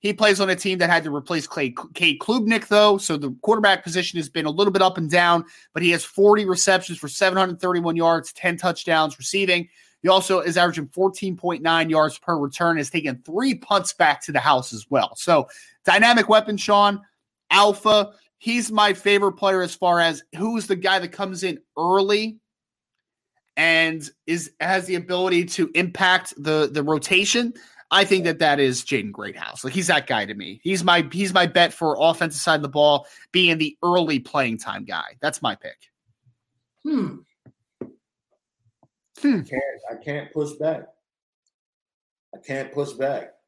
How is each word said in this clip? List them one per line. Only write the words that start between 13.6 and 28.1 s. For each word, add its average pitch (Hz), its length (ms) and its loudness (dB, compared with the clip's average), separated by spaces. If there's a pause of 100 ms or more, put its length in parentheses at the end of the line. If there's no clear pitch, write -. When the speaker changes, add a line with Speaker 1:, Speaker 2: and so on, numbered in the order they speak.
Speaker 1:
back 151 300 2
to 160 100 -12
the 139 80 2
house 131 320 0
as 110 180 -12
well. 120 260 0
So 156 320 2 (360)
dynamic 220 440 4
weapon, 214 280 4
Sean. 202 440 2 (500)
Alpha, 208 640 4 (260)
he's 226 340 -4
my 208 220 2
favorite 202 400 2
player 190 280 0
as 175 120 -6
far 175 260 2
as 165 240 0 (120)
who's 220 300 -4
the 196 80 0
guy 190 240 0
that 175 140 -6
comes 190 320 -8
in 175 160 -6 (180)
early 196 600 0 (1200)
and 160 500 2 (180)
is, 170 320 -4
has 180 280 -2
the 180 80 -4
ability 180 500 0
to 170 300 -4
impact 180 580 0 (100)
the, 156 300 0
the 147 100 -4
rotation. 190 680 0 (380)
I 196 160 4
think 190 180 2